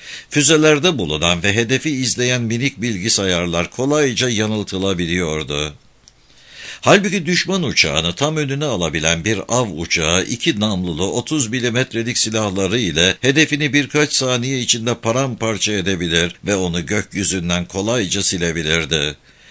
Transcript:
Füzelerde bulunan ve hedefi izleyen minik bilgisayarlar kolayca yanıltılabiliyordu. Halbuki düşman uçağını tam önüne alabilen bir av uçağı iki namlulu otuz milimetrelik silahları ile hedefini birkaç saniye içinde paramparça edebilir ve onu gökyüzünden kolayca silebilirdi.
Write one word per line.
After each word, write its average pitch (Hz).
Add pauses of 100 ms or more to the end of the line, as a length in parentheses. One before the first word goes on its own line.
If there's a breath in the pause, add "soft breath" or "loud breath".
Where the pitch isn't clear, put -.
(300 loud breath)
Füzelerde 151
bulunan 85
ve 101
hedefi 120
izleyen 123
minik 117
bilgisayarlar 90
kolayca 131
yanıltılabiliyordu. 90 (1080 loud breath)
Halbuki 185
düşman 175
uçağını 82
tam 156
önüne 143
alabilen 82
bir 107
av 120
uçağı 82
iki -
namlulu 92
otuz 123
milimetrelik 120
silahları 104
ile 87
hedefini 143
birkaç 147
saniye 127
içinde 117
paramparça 113
edebilir 87 (100)
ve 101
onu 87
gökyüzünden 90
kolayca 98
silebilirdi. 80 (360 loud breath)